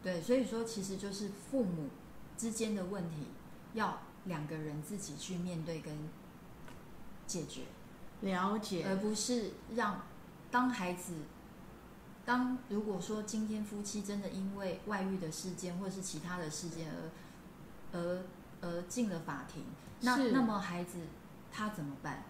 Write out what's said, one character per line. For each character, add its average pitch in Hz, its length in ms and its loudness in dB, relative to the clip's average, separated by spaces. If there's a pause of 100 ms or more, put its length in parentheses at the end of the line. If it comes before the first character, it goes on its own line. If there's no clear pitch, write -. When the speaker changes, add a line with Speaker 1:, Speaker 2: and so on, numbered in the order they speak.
Speaker 1:
对， 180 180 2
所 240 140 8
以 262 100 8
说 226 180 2
其 208 200 0
实 190 140 0
就 202 140 -2
是 196 180 -2 (200)
父 269 140 6
母 165 260 2 (480)
之 226 140 0
间 214 220 2
的 190 120 2
问 190 240 0
题， 147 180 -4 (480)
要 208 260 2 (220)
两 156 240 0
个 160 80 -2
人 151 260 -2
自 202 160 -4
己 151 180 -4
去 185 200 -4
面 175 280 0
对 160 160 -2
跟 151 160 -6 (1300)
解 160 180 0
决。 - 160 -6 (600)
Speaker 2:
了 196 360 4
解。 196 300 2
Speaker 1:
而 190 80 6
不 214 180 4
是 214 380 4 (240)
让， 208 320 4 (420)
当 247 180 8
孩 185 260 4
子， 180 200 -4 (1120)
当， 254 320 4 (120)
如 208 120 4
果 208 180 2
说 214 220 0
今 214 260 2
天 214 160 2
夫 208 200 -4
妻 208 180 -2
真 202 200 0
的 190 80 0
因 196 260 0
为 190 320 0
外 202 160 2
遇 190 160 2
的 160 120 0
事 185 200 -2
件 175 260 -2
或 196 100 0
是 190 140 -2
其 165 180 -2
他 180 200 -2
的 160 100 0
事 165 200 -4
件 160 220 -4 (1000)
而， 180 60 0
而， 180 240 2 (380)
而 175 220 0
进 233 240 2
了 175 120 2
法 143 320 -2
庭， 147 140 -6 (340)
那， 247 180 6
Speaker 2:
是。 262 140 8
Speaker 1:
那 269 100 8
么 220 160 6
孩 180 260 0
子 175 140 -6 (540)
他 214 180 0
怎 160 160 -2
么 139 160 -2
办？ 131 280 -4